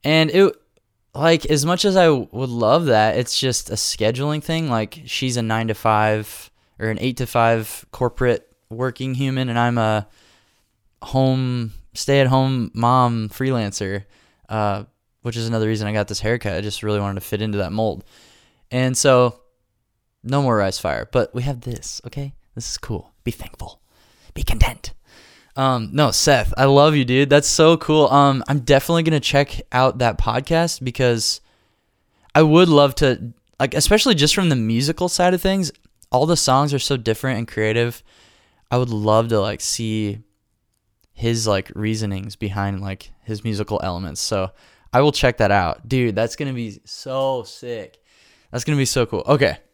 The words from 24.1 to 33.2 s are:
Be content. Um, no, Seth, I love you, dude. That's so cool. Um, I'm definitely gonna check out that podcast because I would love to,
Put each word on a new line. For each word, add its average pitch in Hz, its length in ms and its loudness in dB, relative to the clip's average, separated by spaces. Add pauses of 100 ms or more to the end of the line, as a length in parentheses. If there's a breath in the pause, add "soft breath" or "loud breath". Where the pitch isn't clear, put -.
Be - 80 -6
content. - 500 2 (640 soft breath)
Um, 131 360 0
no, 139 180 4
Seth, 131 460 2
I 131 80 4
love 143 320 6
you, 135 80 2
dude. 131 260 2
That's 143 160 6
so 160 300 6
cool. 151 320 2
Um, 139 400 4
I'm 147 120 0
definitely 143 440 2
gonna 156 160 2
check - 400 0 (100)
out 127 280 2
that 120 200 0
podcast 160 640 -2
because 123 580 0 (960)
I 156 80 6
would 165 260 6
love 143 280 4
to, 120 360 0 (280)